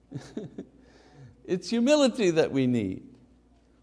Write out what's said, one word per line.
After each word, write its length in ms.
<laughs> 1300
It's 240
humility 600
that 200
we 160
need. 360